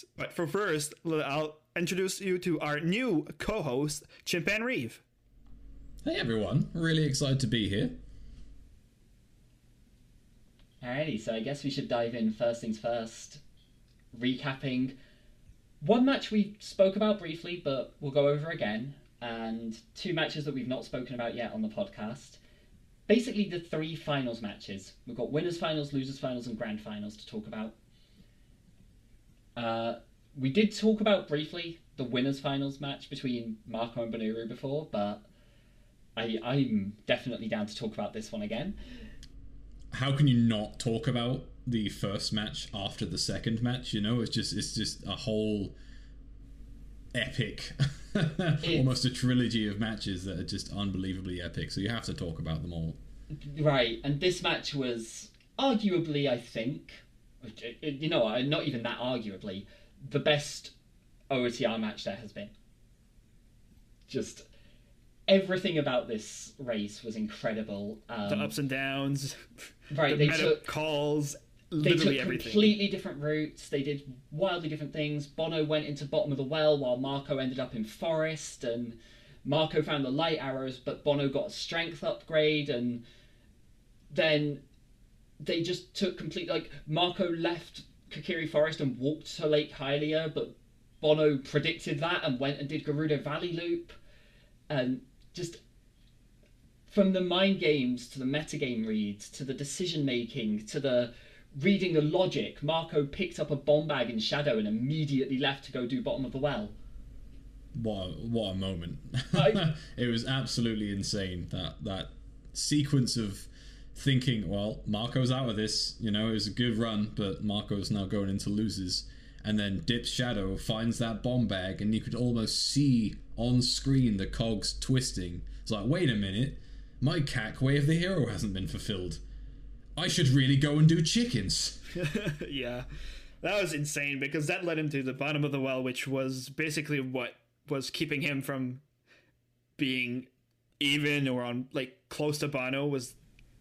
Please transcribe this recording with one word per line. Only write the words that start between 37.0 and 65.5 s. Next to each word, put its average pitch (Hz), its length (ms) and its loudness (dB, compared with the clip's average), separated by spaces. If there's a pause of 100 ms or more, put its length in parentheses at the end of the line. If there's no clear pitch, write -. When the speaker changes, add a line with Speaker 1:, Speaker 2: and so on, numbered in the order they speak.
Speaker 3:
definitely 120 420 -2
down 107 180 -2
to - 80 -10
talk 107 200 -6
about 104 180 -4
this 110 200 -10
one 107 100 -4
again. 123 340 -4 (1160)
Speaker 2:
How 131 180 -2
can 139 160 6
you 123 100 8
not 110 440 2
talk 113 260 0
about 123 380 0 (240)
the 113 200 2
first - 440 -2
match 107 420 -4
after 101 320 -4
the 95 100 -4
second 110 460 0
match? 123 300 -2
You 110 80 0
know, 113 200 2
it's 107 100 -2
just, 98 260 -2
it's - 180 -4
just 101 320 -4
a 98 60 -4
whole 107 640 0 (1400)
epic, - 640 -4
<laughs> - 380 -2
Speaker 3:
It's 170 520 2
Speaker 2:
almost 131 360 4
a 127 60 4
trilogy 120 580 2
of 101 100 -2
matches 104 460 -2
that 95 140 -4
are 90 60 -4
just - 280 -6
unbelievably 92 680 -4
epic. 85 300 -6
So - 100 -4
you 98 100 0
have 113 140 -4
to 90 100 -4
talk 82 260 -6
about 80 220 -2
them 87 100 -6
all. 82 240 -4 (640)
Speaker 3:
Right, 127 420 2
and 143 180 0
this 180 220 2
match 135 320 -2
was 120 560 -4 (280)
arguably, 175 720 4
I 123 100 2
think, 120 540 -6 (880)
you 151 280 -2
know, 123 340 4
not 151 220 0
even 123 200 -2
that 120 140 -4
arguably, 107 680 -6 (440)
the 143 100 0
best - 520 0 (580)
O 127 180 2
T 120 160 -2
R 113 140 2
match 107 260 -4
there 98 120 -6
has 104 160 -14
been. 104 180 -12 (1600)
Just - 380 -6 (800)
everything 185 520 4